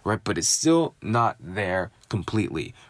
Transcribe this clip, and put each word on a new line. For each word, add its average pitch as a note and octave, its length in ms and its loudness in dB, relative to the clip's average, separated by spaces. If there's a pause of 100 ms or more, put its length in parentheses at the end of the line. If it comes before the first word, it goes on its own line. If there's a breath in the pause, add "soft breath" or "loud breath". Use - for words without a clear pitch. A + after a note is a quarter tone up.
right? F#2+ 180 0
But F#2+ 160 -2
it's E2 100 0
still E3 540 2
not A2+ 380 2
there F#2 500 -2 (180)
completely, G2 640 -2 (160 loud breath)